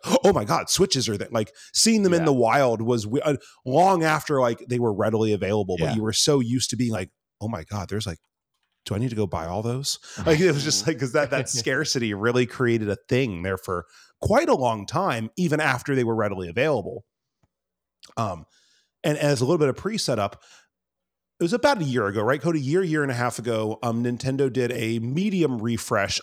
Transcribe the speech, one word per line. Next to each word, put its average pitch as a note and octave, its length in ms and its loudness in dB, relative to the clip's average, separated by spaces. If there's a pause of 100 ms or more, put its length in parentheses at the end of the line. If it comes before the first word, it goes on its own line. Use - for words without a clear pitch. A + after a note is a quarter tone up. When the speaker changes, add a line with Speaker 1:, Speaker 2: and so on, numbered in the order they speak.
Speaker 1:
<gasps> - 20 -14
"Oh G3+ 280 4
my B2 120 0
God, B2+ 240 -2
Switches D#3+ 400 0
are G#2 80 -2
there." G2 160 -8
Like, A2 200 -2 (200)
seeing A3 300 4
them F#3 100 4
in E3+ 80 4
Speaker 2:
Yeah. E3 60 0
Speaker 1:
the D3 80 6
wild A#2+ 480 4
was A#2 220 0
w-, A2+ 180 -2
uh, D3 140 0 (280)
long E3+ 400 4
after, D3+ 360 0
like, A#2+ 280 2
they B2 100 0
were A#2 140 2
readily G#2+ 400 0
available, F#2+ 460 0
but D#2+ 80 0
Speaker 3:
Yeah. A2 80 -2
Speaker 1:
you A2 80 0
were A2 100 0
so C#3+ 280 2
used A#2+ 300 -2
to A#2 60 -6
being A#2 160 0
like, F#2 180 -6 (300)
"Oh G#2+ 80 -6
my F2 160 -8
God, G2 240 -8
there's, G#2 180 -6
like, E2+ 120 -6 (680)
do G#2 100 -6
I G2 40 -2
need A#2+ 120 -2
to A2+ 60 -8
go G#2 100 0
buy E2 200 -6
all F#2 160 -4
those?" B2 360 -6 (280)
Like, D#3 140 6
it F3+ 120 4
was C#3+ 100 -2
just D3 200 -2
Speaker 2:
Mm-hmm. D#3+ 80 0
Speaker 1:
like, D#3 100 -4
'cause C3 120 -2
that, D3 180 0
that C3 180 -2
Speaker 2:
<laughs> - 0 -
Speaker 1:
scarcity C3 640 -2
really A#2+ 320 2
created A#2 440 0
a G2 60 -2 (120)
thing A#2+ 340 0
there F#2+ 160 -4
for F2 280 -6 (340)
quite D4+ 280 2
a C4 60 4
long A2+ 320 0
time, C3 500 -2
even D3+ 220 0
after C#3 380 0
they B2 80 2
were A2+ 100 0
readily G2 340 -2
available. A2+ 560 -2 (1120)
Um, F#2 300 -6 (580)
and D3+ 140 0
as C#3+ 220 2
a B2+ 40 2
little E3 140 2
bit D3 100 4
of B2 80 -2
pre-setup, B2+ 680 -4 (960)
it F3 40 2
was E3+ 80 0
about C4+ 280 4
a D#3+ 40 0
year B2 240 0
ago, G2+ 140 -2
right, C3+ 180 0
Cody? E3 180 0
A C#3+ 40 -4
year, D#3 200 0
year D#3 220 0
and C3+ 80 -2
a - 20 -4
half A#2+ 240 -2
ago, A2 440 -2
um, A#2 200 -2
Nintendo C3 500 -2
did A#2+ 200 -2
a A#2 260 -2
medium D3 640 0
refresh G#2+ 600 -2